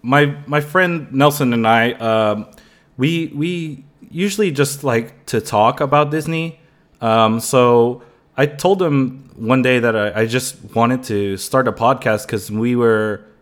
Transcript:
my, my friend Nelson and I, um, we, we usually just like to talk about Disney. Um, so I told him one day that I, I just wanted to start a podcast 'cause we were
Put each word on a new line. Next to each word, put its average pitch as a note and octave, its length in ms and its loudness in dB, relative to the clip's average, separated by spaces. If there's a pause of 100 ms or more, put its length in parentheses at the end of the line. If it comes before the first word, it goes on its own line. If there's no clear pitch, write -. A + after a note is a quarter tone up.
my, C#3+ 320 2 (100)
my D3 140 0
friend E3+ 520 -2
Nelson C#3 420 2
and A2+ 120 0
I, A#2 260 4
um, A2 540 -2 (520)
we, D#3+ 360 -2
we D#3+ 500 -6 (260)
usually G3 420 -2
just C#3 320 -2
like A#2 420 -4
to A2+ 140 -2
talk A2+ 400 2
about D3 300 0
Disney. D#3+ 500 -6 (400)
Um, A2+ 400 2
so A#2+ 640 2 (340)
I C#3 100 2
told F#3 360 0
him C3+ 540 -2
one B2 260 0
day B2+ 160 2
that A2+ 180 2
I, G#2 240 -2
I A2+ 60 2
just - 480 -6
wanted B2 300 2
to G2+ 320 -2
start B2+ 320 0
a G#2 40 -2
podcast A#2 560 0
'cause G#2+ 220 -6
we A#2+ 260 -2
were G#2+ 480 0 (160)